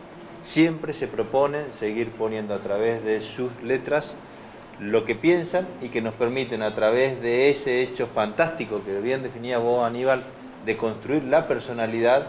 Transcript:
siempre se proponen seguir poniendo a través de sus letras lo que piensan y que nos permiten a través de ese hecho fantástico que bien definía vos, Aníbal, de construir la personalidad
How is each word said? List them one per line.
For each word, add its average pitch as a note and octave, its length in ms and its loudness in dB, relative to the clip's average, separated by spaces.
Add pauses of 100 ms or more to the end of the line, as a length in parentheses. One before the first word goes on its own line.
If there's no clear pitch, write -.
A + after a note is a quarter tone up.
(400)
siempre D#3+ 540 0
se C3 120 -4
proponen C#3 640 0
seguir A2+ 420 -2
poniendo A2 420 -2
a G2 60 -4
través A2 440 0
de G#2+ 160 0
sus B2 300 -4 (120)
letras C3+ 540 0 (640)
lo G#2+ 280 2
que A2+ 80 0
piensan F3 520 2 (140)
y B2 80 -8
que A#2 140 -2
nos A2 100 -2
permiten A#2+ 480 0
a G#2+ 140 0
través A#2 480 4
de A#2+ 260 4
ese C3 320 2
hecho B2+ 260 -2
fantástico A2 800 0
que G2 160 -4
bien C3 220 -2
definía A#2+ 340 -4
vos, A#2+ 300 2
Aníbal, B2+ 360 2 (440)
de A2 100 0
construir A#2+ 480 -2
la D3+ 240 2
personalidad A#2 800 2